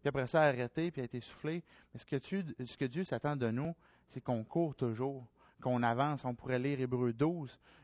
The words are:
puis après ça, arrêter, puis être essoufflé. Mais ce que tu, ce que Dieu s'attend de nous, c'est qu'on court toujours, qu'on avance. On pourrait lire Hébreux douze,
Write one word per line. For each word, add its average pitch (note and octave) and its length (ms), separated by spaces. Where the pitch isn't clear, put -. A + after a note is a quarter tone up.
puis - 80
après C3+ 200
ça, D#3+ 140
arrêter, C#3+ 500
puis C#3 100
être A#2+ 140
essoufflé. D#3 480
Mais - 60
ce - 80
que D3 100
tu, F#3+ 280
ce - 120
que - 80
Dieu C3+ 180
s'attend D3 320
de B2 160
nous, D3 240
c'est - 120
qu'on A#2 240
court E3 320
toujours, B2+ 500
qu'on B2 220
avance. C3 420
On B2+ 100
pourrait B2+ 240
lire C3+ 220
Hébreux B2 320
douze, D3 460